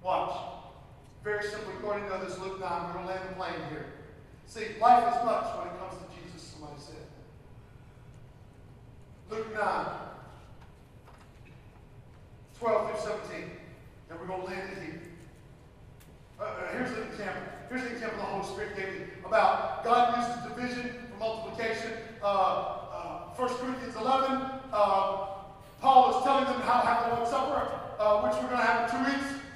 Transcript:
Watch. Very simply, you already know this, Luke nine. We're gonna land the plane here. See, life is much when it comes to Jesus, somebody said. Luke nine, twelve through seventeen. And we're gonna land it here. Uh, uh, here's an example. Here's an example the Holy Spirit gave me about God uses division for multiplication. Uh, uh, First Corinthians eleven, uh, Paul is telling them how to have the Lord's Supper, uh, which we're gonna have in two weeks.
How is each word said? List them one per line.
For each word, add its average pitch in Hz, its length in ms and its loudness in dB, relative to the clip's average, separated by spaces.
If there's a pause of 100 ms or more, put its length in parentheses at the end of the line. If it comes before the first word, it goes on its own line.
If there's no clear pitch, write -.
Watch. 175 340 0 (840)
Very 208 240 -2
simply, 214 340 -8
you 208 60 -4
already 208 220 -2
know 190 160 -4
this, 175 140 -6
Luke 190 200 -6
nine. 175 280 -4
We're 175 80 -6
gonna 185 120 -6
land 185 220 -4
the - 60 -8
plane 175 180 -4 (160)
here. 151 160 -8 (640)
See, 220 180 -8 (160)
life 240 340 8
is 240 80 2
much 220 220 2 (120)
when 180 100 -6
it 180 120 -10
comes 185 140 -8
to 175 280 -14
Jesus, 170 240 -14
somebody 147 360 -14
said. - 260 -16 (2250)
Luke 214 240 -6
nine, 196 300 2 (2750)
twelve 226 320 2
through 214 200 -4
seventeen. 175 400 -8 (580)
And 170 100 -12
we're 180 80 -10
gonna 185 160 -6
land 190 300 -8
it 196 100 -10
here. 160 180 -10 (1400)
Uh, 622 40 -4
uh, - 280 -6
here's 254 200 -4
an 220 120 -6
example. 190 380 -8 (280)
Here's 254 120 -4
an 240 120 -6
example 214 260 -6
the 202 60 -4
Holy 196 200 -4
Spirit 208 320 -6
gave 190 160 -6
me - 120 -8 (200)
about - 580 4
God 240 340 6
uses 240 260 -2
division 247 680 -6
for - 100 -14
multiplication. 220 760 -4 (280)
Uh, 202 60 2
uh, - 1040 0
First 247 240 0
Corinthians 247 380 -4
eleven, 254 540 2 (220)
uh, 196 560 4 (540)
Paul 254 360 10
is 254 60 2
telling 277 220 6
them 240 160 0
how 240 200 6
to 233 60 4
have 233 220 4
the 233 60 2
Lord's 233 160 0
Supper, - 400 2 (280)
uh, 208 220 6
which 214 200 4
we're 247 80 -2
gonna 247 120 2
have 233 320 4
in 254 100 2
two 269 80 4
weeks. 277 220 -2 (220)